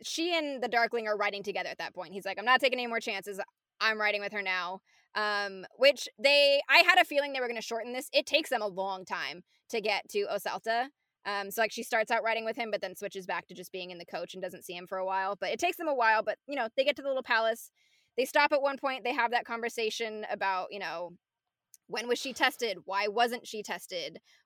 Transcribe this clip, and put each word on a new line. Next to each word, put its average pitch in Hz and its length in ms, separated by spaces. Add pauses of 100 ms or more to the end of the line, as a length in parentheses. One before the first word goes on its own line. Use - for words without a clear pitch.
she 339 340
and 285 260
the 247 60
Darkling 233 400
are 214 80
riding 202 260
together 185 280
at 160 80
that - 160
point. 175 180
He's 190 140
like, 190 120
"I'm 208 60
not 247 160
taking 254 180
any 247 80
more 226 140
chances. 202 400 (400)
I'm 214 200
riding 208 200
with 202 120
her 208 100
now." 185 380 (340)
Um, 202 500 (120)
which 254 320 (100)
they, 285 500
I 277 100
had 349 200
a 339 60
feeling 285 280
they 269 80
were 247 80
gonna 233 140
shorten 233 300
this. 254 200
It 277 140
takes 311 240
them 226 120
a 214 40
long 190 380
time 165 380 (280)
to 226 100
get 196 300
to 202 160
Osalta. 226 640 (380)
Um, 202 240
so, 226 120
like, 214 100
she 233 100
starts 220 280
out 226 120
riding 226 220
with 220 120
him, 226 140
but 202 120
then 185 140
switches 190 300
back 180 200
to - 80
just 175 180
being 180 180
in 175 80
the 170 60
coach 175 300
and 185 80
doesn't 180 220
see 180 100
him 180 120
for 185 120
a 185 80
while. 190 300
But 185 160
it 233 60
takes 359 200
them 320 100
a 285 60
while, 220 280
but, 208 240
you 285 100
know, 233 200
they 269 80
get 285 120
to 285 60
the 277 60
little 262 140
palace. 226 480 (480)
They 262 80
stop 294 260
at 285 80
one 277 160
point. 262 280
They 247 100
have 240 160
that 233 160
conversation 226 840
about, 190 400
you 208 100
know, 170 320 (760)
when 226 200
was 247 120
she 269 140
tested? 233 520
Why 202 220
wasn't 233 400
she 214 140
tested? 175 560 (280)